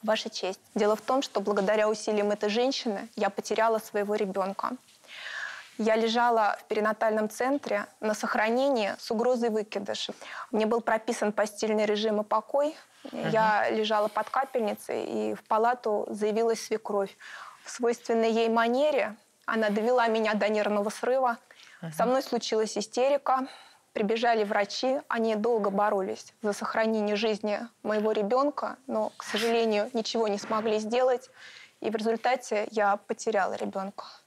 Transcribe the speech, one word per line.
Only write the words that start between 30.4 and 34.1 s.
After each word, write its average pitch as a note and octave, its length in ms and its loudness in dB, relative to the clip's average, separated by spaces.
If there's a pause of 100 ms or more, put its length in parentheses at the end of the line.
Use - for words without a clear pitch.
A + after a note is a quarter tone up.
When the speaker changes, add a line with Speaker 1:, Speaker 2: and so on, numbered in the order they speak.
Speaker 1:
сделать. B3 500 0 (520)
И A3 80 -2
в G#3+ 60 -4
результате A3+ 760 0
я G#3 260 2
потеряла G#3 560 -2
ребенка. G3 500 -8 (240)